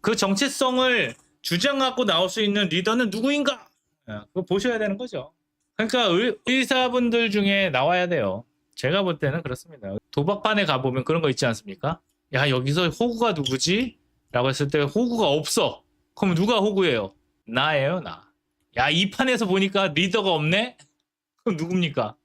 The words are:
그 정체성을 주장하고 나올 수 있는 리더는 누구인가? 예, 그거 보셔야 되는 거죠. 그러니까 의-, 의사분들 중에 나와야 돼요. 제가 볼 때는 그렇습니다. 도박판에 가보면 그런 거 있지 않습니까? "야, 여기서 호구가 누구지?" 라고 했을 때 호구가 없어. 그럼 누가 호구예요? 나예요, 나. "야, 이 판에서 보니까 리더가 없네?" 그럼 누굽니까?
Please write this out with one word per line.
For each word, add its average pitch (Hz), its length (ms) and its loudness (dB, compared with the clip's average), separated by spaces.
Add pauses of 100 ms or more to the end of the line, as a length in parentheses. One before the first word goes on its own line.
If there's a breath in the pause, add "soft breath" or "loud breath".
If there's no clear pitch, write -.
그 220 140 0
정체성을 254 960 0 (280)
주장하고 254 640 0
나올 180 240 2
수 220 120 -4
있는 202 280 0
리더는 214 400 0
누구인가? 277 580 -2 (420)
예, 107 40 -10 (140)
그거 185 160 -6
보셔야 208 340 -2
되는 202 200 -2
거죠. 170 360 -10 (420)
그러니까 226 300 0
의-, 202 300 2 (100)
의사분들 247 880 2
중에 196 400 2
나와야 170 360 2
돼요. 113 360 0 (320)
제가 170 280 0
볼 170 160 -2
때는 151 220 -2
그렇습니다. 131 480 -10 (220)
도박판에 202 540 0
가보면 131 400 0
그런 160 160 2
거 151 80 2
있지 135 180 0
않습니까? 110 520 -6 (340)
"야, 139 160 2
여기서 139 400 0
호구가 233 440 0
누구지?" 160 640 -2 (340)
라고 127 180 0
했을 143 200 -2
때 151 120 2
호구가 220 460 0
없어. 147 560 0 (320)
그럼 185 200 2
누가 208 240 2
호구예요? 180 540 0 (340)
나예요, 143 540 0
나. 85 280 -14 (480)
"야, 131 120 2
이 180 200 2
판에서 247 380 0
보니까 196 480 2
리더가 190 380 0
없네?" 175 440 0 (680)
그럼 190 140 -2
누굽니까? 156 680 -2